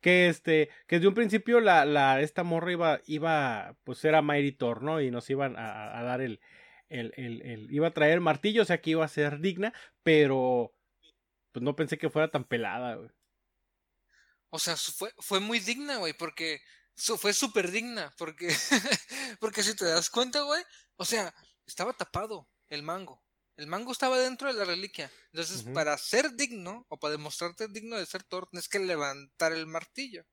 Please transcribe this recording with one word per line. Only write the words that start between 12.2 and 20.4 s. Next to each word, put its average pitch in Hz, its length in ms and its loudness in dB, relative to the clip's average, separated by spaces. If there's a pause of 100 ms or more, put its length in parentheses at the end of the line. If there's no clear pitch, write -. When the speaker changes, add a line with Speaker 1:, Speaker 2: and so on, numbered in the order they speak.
Speaker 1:
tan 139 140 -2
pelada, 117 540 -4
güey. - 120 -16 (1400)
Speaker 2:
O 160 80 -8
sea, 165 180 -2
su-, - 140 -6
fue, 226 260 -8
fue 196 220 0
muy 220 200 -2
digna, 247 380 -4
güey, 165 160 -4
porque 160 480 -8 (320)
su-, - 240 -2
fue 208 160 0
súper 202 380 0
digna, 220 480 -8
porque, 170 300 -8
<laughs> 247 880 0
porque 214 240 -2
si 214 120 0
te 196 100 -4
das 165 260 0
cuenta, 254 300 0